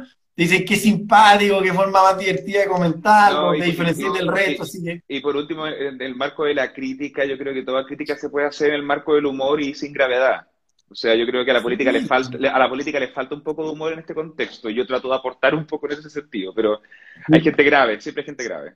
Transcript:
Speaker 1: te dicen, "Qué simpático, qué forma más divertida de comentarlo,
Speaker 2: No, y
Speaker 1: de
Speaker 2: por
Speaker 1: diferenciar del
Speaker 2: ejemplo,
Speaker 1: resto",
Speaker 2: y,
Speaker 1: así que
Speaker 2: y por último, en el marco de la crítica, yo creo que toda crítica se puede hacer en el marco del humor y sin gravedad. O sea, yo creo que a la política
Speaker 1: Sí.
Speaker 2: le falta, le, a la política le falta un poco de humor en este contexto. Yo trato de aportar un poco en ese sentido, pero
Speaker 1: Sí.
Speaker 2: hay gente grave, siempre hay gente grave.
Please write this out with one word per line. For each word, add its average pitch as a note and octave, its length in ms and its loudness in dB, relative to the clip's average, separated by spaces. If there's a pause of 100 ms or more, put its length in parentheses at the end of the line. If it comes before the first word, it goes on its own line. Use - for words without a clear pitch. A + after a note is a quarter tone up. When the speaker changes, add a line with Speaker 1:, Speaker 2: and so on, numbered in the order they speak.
(340)
Speaker 1:
te E3+ 80 0
dicen, F3+ 240 2
"Qué G#3 100 0
simpático, G3+ 840 4
qué F#3 100 2
forma F#3+ 300 4
más F#3+ 160 6
divertida F#3+ 420 -2
de G3 80 2
comentarlo, F3+ 760 4
Speaker 2:
No, D3+ 80 2
y D#3 60 0
Speaker 1:
de F3 40 0
Speaker 2:
por F3 60 0
Speaker 1:
diferenciar E3+ 420 -2
del F#3+ 40 -2 (120)
Speaker 2:
ejemplo, F3+ 80 0
Speaker 1:
resto", F#3+ 260 0
Speaker 2:
y, D#3 40 -8
Speaker 1:
así F3+ 180 -10
que E3+ 240 -8
Speaker 2:
y C#3 120 -6
por C#3+ 140 -2
último, D#3 320 -6
en C3+ 360 -8
el C3 120 -8
marco C#3 300 -4
de D3 100 0
la C3 200 -2
crítica, C3+ 500 -6
yo C3+ 140 -4
creo C#3 160 -6
que C3 80 -6
toda C3 240 -4
crítica C#3+ 320 -8
se D3 100 -8
puede C#3+ 180 -2
hacer D3 220 -2
en D3 60 0
el C#3+ 80 -4
marco C#3+ 320 -2
del D3 100 4
humor C#3 380 -2
y C#3 100 -6
sin C#3+ 220 -12
gravedad. B2+ 520 0 (440)
O - 40 -20
sea, A2+ 200 2
yo A#2 120 2
creo B2 180 -2
que C3 60 0
a B2 40 4
la A#2 80 2
política B2 300 0
Speaker 1:
Sí. A#2 80 2
Speaker 2:
le A3+ 60 -6
falta, C3 320 -2
le, C3+ 100 2
a B2+ 100 0
la B2 100 4
política C#3+ 300 -6
le B2+ 100 -4
falta C3+ 260 -10
un D3 80 -12
poco D#3 220 -8
de D#3 80 -6
humor D#3 200 -6
en D#3+ 60 -10
este D#3+ 160 -14
contexto. D#3 560 -8
Yo A#2+ 160 -2
trato B2+ 240 -4
de C3 60 0
aportar C3 380 -2
un D#3 120 -4
poco D3 200 -8
en D3 120 -6
ese D3+ 100 -20
sentido, G#2 460 -10
pero G#2+ 260 0 (460)
Speaker 1:
Sí. D3+ 80 4
Speaker 2:
hay E3 80 8
gente D3+ 220 4
grave, C3+ 360 4
siempre D3 220 -10
hay - 40 -12
gente C3+ 180 -12
grave. E2 320 -10